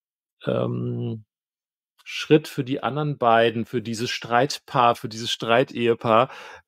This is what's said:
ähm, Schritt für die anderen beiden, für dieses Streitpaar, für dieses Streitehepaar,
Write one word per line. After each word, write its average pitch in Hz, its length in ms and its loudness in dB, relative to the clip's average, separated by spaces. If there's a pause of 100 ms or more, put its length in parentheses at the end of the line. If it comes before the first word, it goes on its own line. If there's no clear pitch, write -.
(460)
ähm, 120 800 -4 (800)
Schritt - 400 2
für - 160 -6
die 131 200 -6
anderen 143 340 -4
beiden, 113 480 4
für - 160 -4
dieses 113 300 -6
Streitpaar, 120 840 0
für 120 140 -10
dieses 113 220 -8
Streitehepaar, 117 960 2 (380)